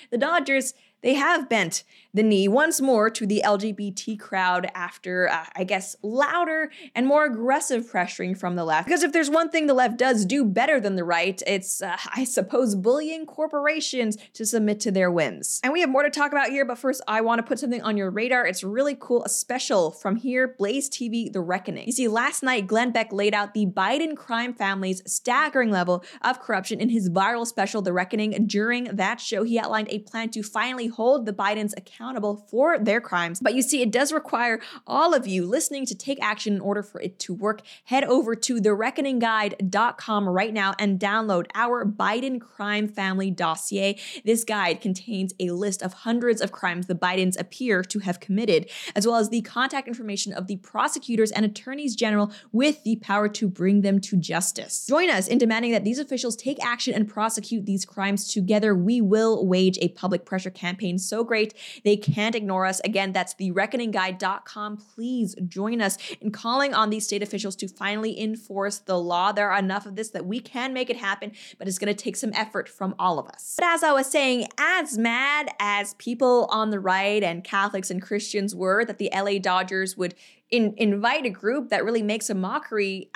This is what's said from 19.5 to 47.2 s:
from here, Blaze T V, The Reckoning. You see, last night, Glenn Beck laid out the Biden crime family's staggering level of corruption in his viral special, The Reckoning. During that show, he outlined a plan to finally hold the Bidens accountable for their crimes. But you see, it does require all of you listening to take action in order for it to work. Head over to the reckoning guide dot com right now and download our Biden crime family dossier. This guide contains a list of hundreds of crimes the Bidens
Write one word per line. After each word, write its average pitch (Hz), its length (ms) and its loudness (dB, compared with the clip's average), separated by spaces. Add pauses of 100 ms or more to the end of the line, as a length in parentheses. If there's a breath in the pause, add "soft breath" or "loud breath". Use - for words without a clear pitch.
from 202 240 -2
here, 254 420 0
Blaze 254 300 -2
T 240 200 -6
V, 226 200 -2
The 202 120 -4
Reckoning. 180 460 -4
You 240 60 -2
see, 247 160 0
last 240 340 0
night, 254 240 0
Glenn 226 240 2
Beck 220 220 -2
laid 202 220 2
out 208 200 -2
the 208 120 2
Biden 262 500 0
crime 240 360 -4
family's 190 540 -2
staggering 254 640 2
level 180 320 2 (200 loud breath)
of 262 180 0
corruption 196 400 -4
in 220 80 2
his 226 200 2
viral 214 380 0
special, 208 360 -2
The 180 100 0
Reckoning. 208 560 0
During 233 360 0 (120)
that 208 240 0
show, 208 240 -2
he 226 160 0
outlined 214 300 -2
a 208 100 -4
plan 226 300 -8
to 220 120 -6
finally 233 460 -4
hold 233 380 2
the 208 80 -4
Bidens 208 420 -2
accountable 208 760 -8
for 294 280 4
their 214 200 2
crimes. 175 420 -2
But 233 120 2
you 254 80 2
see, 262 220 0
it 226 80 2
does 277 200 2
require 240 480 0 (280 loud breath)
all 302 260 4
of 277 140 2
you 185 180 0
listening 269 400 -2
to 240 100 -4
take 269 280 -4
action 208 320 -2
in 190 80 0
order 202 200 -2
for - 200 -18
it 185 160 -8
to - 160 -8
work. 214 260 -2 (240 loud breath)
Head 269 200 2
over 247 300 2
to 233 240 -2
the 208 140 4
reckoning 254 460 0
guide 220 360 2 (140)
dot 202 300 2
com 208 280 0
right 190 280 0
now 196 240 0
and 196 200 2
download 202 460 0 (100)
our 240 300 0
Biden 220 560 0
crime 208 480 -4
family 190 420 -2
dossier. 196 680 -2 (260 loud breath)
This 226 200 2
guide 190 360 0
contains 190 580 -4
a 180 120 -2
list 190 320 -4
of 185 100 -4
hundreds 233 480 0
of 190 120 -2
crimes 180 340 -4
the 180 80 -2
Bidens 185 440 0